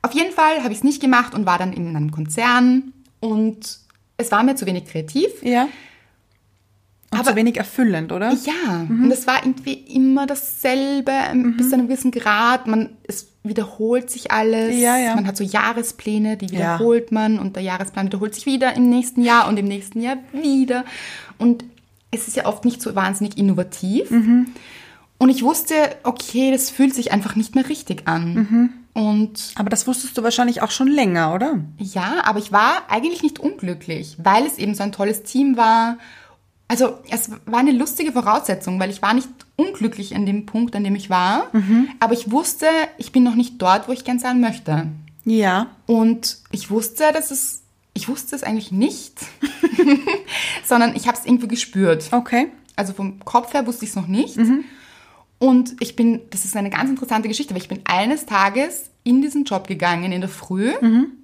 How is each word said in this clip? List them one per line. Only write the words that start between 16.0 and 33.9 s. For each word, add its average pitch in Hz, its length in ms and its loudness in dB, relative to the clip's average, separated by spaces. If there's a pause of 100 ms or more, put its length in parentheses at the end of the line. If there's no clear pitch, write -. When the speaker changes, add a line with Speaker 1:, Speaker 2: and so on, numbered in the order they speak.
Speaker 1:
die 196 100 -10
Speaker 2:
Ja. 170 280 -2
Speaker 1:
wiederholt 233 360 2
man 214 280 2
und 196 160 -6
der 190 80 -6
Jahresplan 190 440 -6
wiederholt 202 260 -6
sich - 140 -14
wieder 262 280 0
im 247 140 6
nächsten 247 320 2
Jahr 233 260 6
und 214 120 0
im 202 80 -2
nächsten 202 340 -6
Jahr 262 160 -4 (140)
wieder. 262 540 0 (520)
Und 240 260 2 (460)
es 226 180 -6
ist - 80 -10
ja 262 100 -2
oft - 200 -4
nicht 240 160 0
so 208 140 -6
wahnsinnig 196 420 -2
innovativ. 190 720 0
Speaker 2:
Mhm. 233 380 4 (720)
Speaker 1:
Und 254 100 6
ich 262 140 2
wusste, 311 320 0 (280)
okay, 247 480 0
das 262 200 0
fühlt 262 240 2
sich 240 160 -4
einfach 202 240 -2
nicht 220 180 -2
mehr 262 160 2
richtig - 380 -6
an. 170 260 -2
Speaker 2:
Mhm. 226 360 4 (240)
Speaker 1:
Und 214 600 0
Speaker 2:
Aber 202 140 -2
das 220 180 -2
wusstest 254 300 -4
du 226 60 -2
wahrscheinlich 240 380 2
auch 220 100 -2
schon 262 160 2
länger, 180 460 2
oder? 233 260 0 (180)
Speaker 1:
Ja, 196 480 -4
aber 202 140 0
ich 208 120 -8
war 233 380 4
eigentlich 311 340 -2
nicht 302 160 -2
unglücklich, 180 840 -6